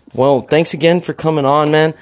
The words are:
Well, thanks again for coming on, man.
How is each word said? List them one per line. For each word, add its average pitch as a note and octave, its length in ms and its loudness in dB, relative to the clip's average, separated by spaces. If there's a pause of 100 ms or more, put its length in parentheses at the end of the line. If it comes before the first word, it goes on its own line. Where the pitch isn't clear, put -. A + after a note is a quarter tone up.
(140)
Well, C3 260 2
thanks D#3 340 -2
again E3 260 0
for E3 120 -10
coming D#3 320 -2
on, D3 260 2
man. D#3 320 2